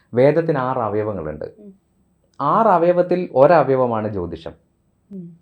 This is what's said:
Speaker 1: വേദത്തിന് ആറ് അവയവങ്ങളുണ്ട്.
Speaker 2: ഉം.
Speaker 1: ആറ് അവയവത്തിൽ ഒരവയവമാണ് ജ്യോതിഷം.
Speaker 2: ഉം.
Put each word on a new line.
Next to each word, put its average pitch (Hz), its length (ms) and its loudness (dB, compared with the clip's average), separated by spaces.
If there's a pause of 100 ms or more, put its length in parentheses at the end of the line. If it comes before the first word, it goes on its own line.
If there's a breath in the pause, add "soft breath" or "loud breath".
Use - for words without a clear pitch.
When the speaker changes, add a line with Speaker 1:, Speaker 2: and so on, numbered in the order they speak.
(140 soft breath)
Speaker 1:
വേദത്തിന് 147 440 2
ആറ് 127 200 -4
അവയവങ്ങളുണ്ട്. 101 680 -6 (140)
Speaker 2:
ഉം. 101 160 -20 (680)
Speaker 1:
ആറ് 180 280 2
അവയവത്തിൽ 175 640 2
ഒരവയവമാണ് 131 800 2
ജ്യോതിഷം. 85 400 -10 (600)
Speaker 2:
ഉം. 180 300 -16